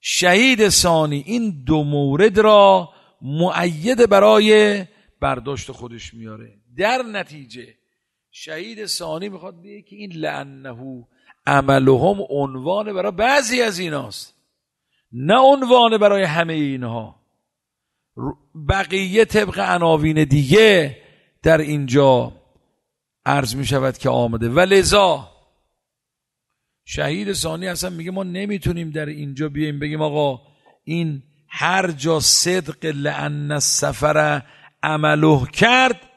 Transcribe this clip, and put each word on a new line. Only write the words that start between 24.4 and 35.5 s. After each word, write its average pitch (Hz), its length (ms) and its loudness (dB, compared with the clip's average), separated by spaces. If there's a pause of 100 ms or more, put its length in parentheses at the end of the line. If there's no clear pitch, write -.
و 131 120 0
لذا 185 720 2 (1500)
شهید 165 480 -6
ثانی 165 360 -6
اصلاً 180 220 -8
میگه 165 200 -12
ما 190 140 -8
نمیتونیم 180 680 -6
در 151 160 -8
اینجا 147 420 -8
بیایم 147 300 -6
بگیم 151 240 -6
آقا 147 400 -2 (420)
این 156 380 -6 (260)
هر 180 420 -2
جا 156 300 -2
صدق 175 640 -2
لأن 147 640 -6
السفر 147 920 0 (400)
عمله 151 640 2
کرد 254 540 2 (160)